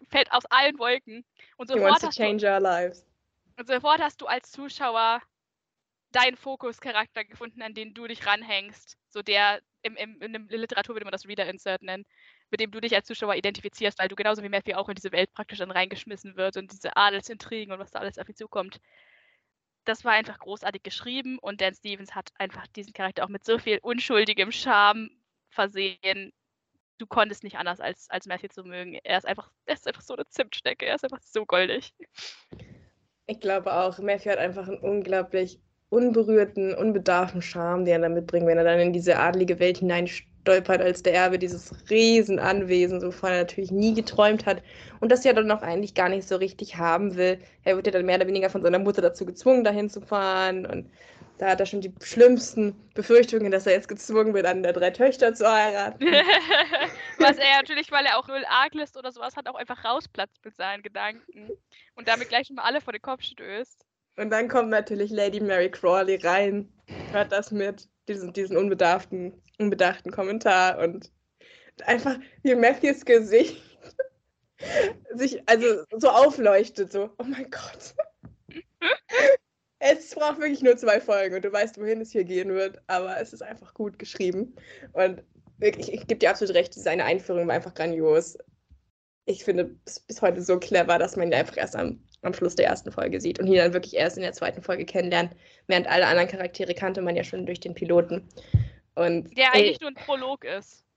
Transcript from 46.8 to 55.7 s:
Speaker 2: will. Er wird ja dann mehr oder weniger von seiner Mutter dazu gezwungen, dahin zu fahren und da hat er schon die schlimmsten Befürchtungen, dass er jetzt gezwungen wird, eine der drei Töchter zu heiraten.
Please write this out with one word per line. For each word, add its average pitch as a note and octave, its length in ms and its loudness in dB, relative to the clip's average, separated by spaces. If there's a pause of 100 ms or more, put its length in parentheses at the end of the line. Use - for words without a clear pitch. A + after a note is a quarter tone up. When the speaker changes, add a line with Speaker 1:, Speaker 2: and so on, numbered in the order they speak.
Speaker 2:
will. F#3 220 2 (260)
Er F#3+ 120 4
wird F#3+ 100 -2
ja G3+ 60 0
dann F#3 140 0
mehr F3+ 100 4
oder F#3 100 2
weniger F#3+ 240 0
von F#3+ 120 -6
seiner F3 180 4
Mutter G3+ 200 0
dazu F3 260 0
gezwungen, B3+ 380 4
dahin G#3 240 0
zu G3+ 120 -12
fahren F#3+ 640 -2
und - 240 -10 (480)
da F#3+ 120 0
hat F#3 100 2
er F#3+ 60 2
schon G3+ 160 -6
die F#3+ 100 -10 (100)
schlimmsten A#3 720 4 (200)
Befürchtungen, A3+ 580 4
dass F#3+ 140 0
er F#3 80 6
jetzt G3 140 0
gezwungen G#3+ 460 0
wird, G3 120 2
eine F#3 160 0
der F3 100 0
drei F3+ 180 2
Töchter B3+ 440 4
zu G#3+ 140 0
heiraten. G#3+ 560 0